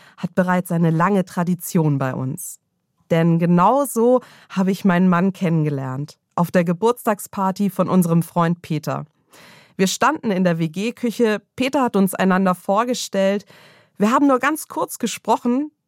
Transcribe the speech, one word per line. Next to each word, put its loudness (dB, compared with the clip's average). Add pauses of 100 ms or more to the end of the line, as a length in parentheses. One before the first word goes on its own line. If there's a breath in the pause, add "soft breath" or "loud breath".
(160 loud breath)
hat -10
bereits 0
eine 2
lange 2
Tradition -2
bei -4
uns. -10 (500)
Denn 4
genau 4
so 2 (280 loud breath)
habe -2
ich -2
meinen 4
Mann 2
kennengelernt. -4 (160)
Auf -2
der 2
Geburtstagsparty -2
von -4
unserem 2
Freund -2
Peter. -6 (720 loud breath)
Wir 0
standen 0
in 0
der 0
W-G-Küche, -2 (140)
Peter 0
hat 0
uns 2
einander 2
vorgestellt. -2 (540 soft breath)
Wir 2
haben 4
nur 4
ganz -4
kurz -6
gesprochen, -2 (160)